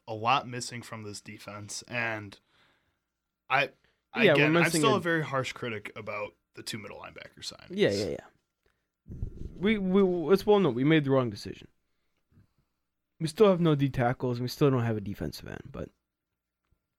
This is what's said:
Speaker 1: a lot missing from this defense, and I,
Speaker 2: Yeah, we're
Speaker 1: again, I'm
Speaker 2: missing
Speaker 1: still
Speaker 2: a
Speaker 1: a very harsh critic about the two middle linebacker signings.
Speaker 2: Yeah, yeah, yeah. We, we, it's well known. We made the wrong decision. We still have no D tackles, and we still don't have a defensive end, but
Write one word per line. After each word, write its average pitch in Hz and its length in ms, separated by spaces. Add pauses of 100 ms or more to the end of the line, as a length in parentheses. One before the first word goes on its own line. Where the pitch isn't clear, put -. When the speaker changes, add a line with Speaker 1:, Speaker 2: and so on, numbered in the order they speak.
Speaker 1:
a 113 60
lot 113 340
missing 120 340
from 110 220
this 104 180
defense, 104 680
and 110 500 (1120)
I, 139 140
Speaker 2:
Yeah, 131 60 (460)
we're 180 180
Speaker 1:
again, 143 140
I'm 165 160
Speaker 2:
missing 160 180
Speaker 1:
still 220 140
Speaker 2:
a - 20
Speaker 1:
a 175 40
very 165 220
harsh 131 280
critic 110 440
about 107 380 (220)
the 104 80
two - 140
middle 104 200
linebacker - 440
signings. - 300
Speaker 2:
Yeah, 180 200
yeah, 101 140
yeah. - 1120 (440)
We, 214 180
we, 185 560
it's 190 120
well 208 140
known. 156 160
We 127 80
made 156 200
the 139 80
wrong 127 180
decision. - 380 (1500)
We 160 80
still 208 220
have 180 100
no 165 160
D 139 140
tackles, 123 480
and 123 80
we 123 40
still 143 220
don't 123 120
have 113 140
a 104 40
defensive 95 460
end, - 240
but - 180 (1080)